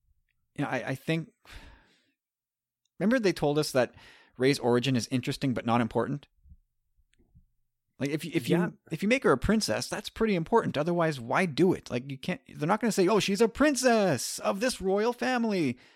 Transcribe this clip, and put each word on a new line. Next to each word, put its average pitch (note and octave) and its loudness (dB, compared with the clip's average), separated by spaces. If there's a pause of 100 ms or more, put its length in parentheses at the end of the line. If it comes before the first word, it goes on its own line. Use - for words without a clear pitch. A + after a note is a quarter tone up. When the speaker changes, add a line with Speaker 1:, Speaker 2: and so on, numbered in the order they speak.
(560)
Speaker 1:
You D3 -6
know, A#2 -6
I, C3+ -2 (120)
I C3+ -4
think, D#3+ -4 (1700)
remember A3+ 2
they G3 2
told D3 0
us D3 -2
that B2 2 (440)
Rey's C3 2
origin B2 2
is A2 -2
interesting C3+ -2
but - -6
not A#2 2
important? A#2 -2 (1700)
Like, C#3 -4
if D#3 -4
you, D#3 -10
if A#2 -2
you, - 2
Speaker 2:
Yeah. F#3 0 (220)
Speaker 1:
if D#3+ -6
you G3 0
make C4 2
her F3+ 6
a B2+ 4
princess, B2+ 0
that's F#3+ -10
pretty A3 -2
important. F#3 0
Otherwise, D#3+ -2
why B2+ 0
do D#3+ 2
it? - -6
Like, B2 -6
you C3+ -10
can't, - -6
they're C#3+ -6
not G3+ 0
gonna A#3 0
say, F#3 2
"Oh, G#3 4
she's G3 -2
a A3+ 6
princess A#3+ 2
of G3+ -2
this B3+ -2
royal G3+ 0
family," A3+ -2 (180)